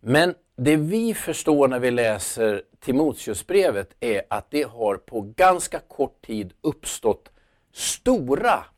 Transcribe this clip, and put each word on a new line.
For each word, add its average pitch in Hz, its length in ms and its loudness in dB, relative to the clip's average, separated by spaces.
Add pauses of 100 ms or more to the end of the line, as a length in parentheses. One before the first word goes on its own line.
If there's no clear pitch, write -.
Men 156 340 2 (220)
det 143 200 2
vi 208 380 0
förstår 147 540 2
när 127 100 0
vi 123 120 2
läser 110 720 0 (220)
Timoteusbrevet 135 1160 -2
är 107 300 -2
att 101 200 -6
det 147 120 -2
har 110 340 -2
på 110 240 -8
ganska 170 580 2
kort - 480 -6
tid 104 340 -8
uppstått - 720 -4 (420)
stora 208 920 0 (140)